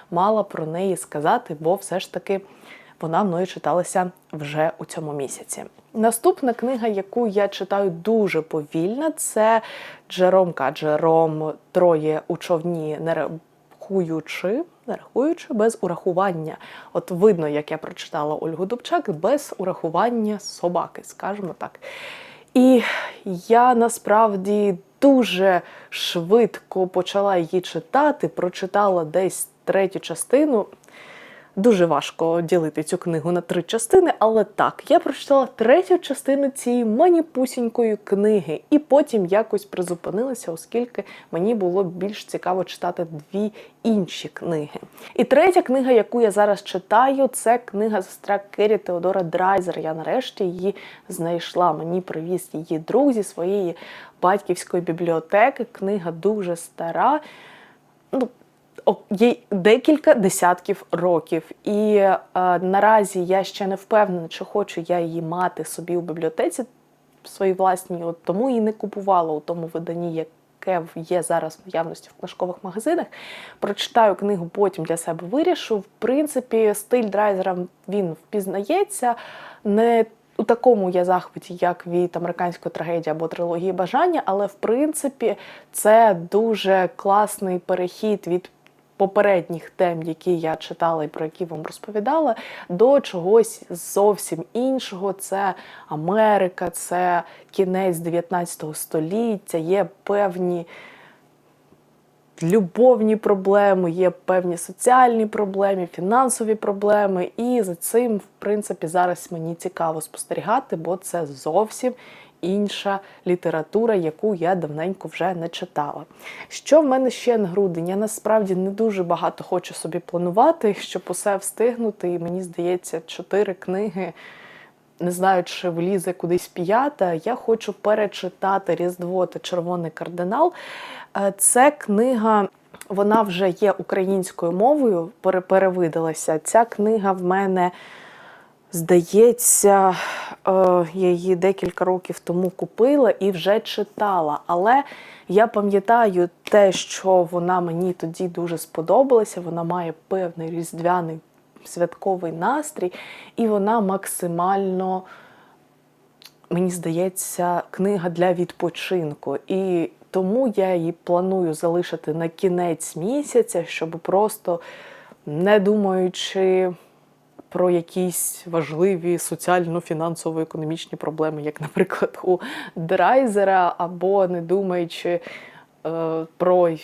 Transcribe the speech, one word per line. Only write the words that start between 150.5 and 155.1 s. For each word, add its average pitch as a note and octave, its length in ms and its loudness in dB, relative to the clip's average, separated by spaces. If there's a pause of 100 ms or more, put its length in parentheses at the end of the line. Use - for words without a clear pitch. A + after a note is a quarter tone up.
святковий F3 640 -4
настрій, F#3+ 640 -4 (420)
і A3+ 120 0
вона G#3+ 340 0
максимально, F#3 1200 -2 (1500)